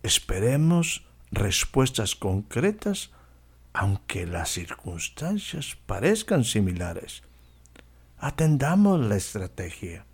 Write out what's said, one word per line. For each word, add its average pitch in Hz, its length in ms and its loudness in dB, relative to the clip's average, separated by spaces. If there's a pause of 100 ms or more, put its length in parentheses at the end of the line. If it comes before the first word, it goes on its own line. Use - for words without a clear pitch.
Esperemos 156 1000 2 (260)
respuestas 107 840 2
concretas, 151 960 -2 (640)
aunque 98 520 -2
las 85 240 -6
circunstancias 139 1400 -8
parezcan 165 580 2
similares. 90 800 -2 (920)
Atendamos 160 840 4
la 107 160 2
estrategia. 90 1000 -8